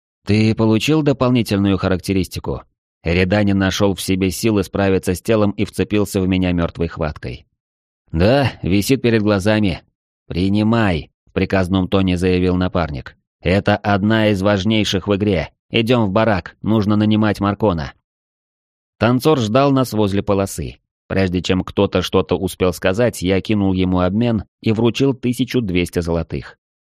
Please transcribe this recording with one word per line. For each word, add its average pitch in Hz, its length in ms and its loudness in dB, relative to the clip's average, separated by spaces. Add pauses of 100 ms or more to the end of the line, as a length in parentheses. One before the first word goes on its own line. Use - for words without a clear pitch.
(260)
«Ты 110 280 2
получил 110 460 2
дополнительную 117 800 0
характеристику?» 92 840 -4 (380)
Эриданин 95 540 2
нашел 98 380 0
в - 80 -10
себе 95 280 0
силы 104 340 -2
справиться 95 500 0
с - 80 -8
телом 107 300 2
и 107 120 -2
вцепился 98 560 -2
в 92 80 0
меня 92 240 2
мертвой 85 360 -2
хваткой. - 580 -8 (640)
«Да, 104 420 2 (100)
висит 98 380 0
перед 113 220 2
глазами». 104 600 0 (460)
«Принимай», 101 840 0 (160)
в - 60 -20
приказном 92 560 0
тоне 92 300 2
заявил 90 380 2
напарник. 82 600 -4 (260)
«Это 98 340 2
одна 107 520 0
из 101 120 0
важнейших 101 680 0
в 101 80 2
игре. 95 340 -2 (180)
Идем 117 380 2
в 92 60 -2
барак, 110 500 0
нужно 104 320 0
нанимать 107 460 2
Маркона». 98 520 -2 (1040)
Танцор 127 420 2
ждал 131 320 2
нас 131 200 0
возле 101 300 0
полосы. 98 560 -4 (300)
Прежде 92 340 0
чем 90 220 0
кто-то 95 380 0
что-то 92 340 0
успел 92 360 -2
сказать, 95 480 -2
я 92 200 0
кинул 101 320 0
ему 92 280 0
обмен 107 440 0 (160)
и 113 100 -2
вручил 117 420 0
тысячу 123 480 -2
двести 90 380 -2
золотых. 82 580 -6 (380)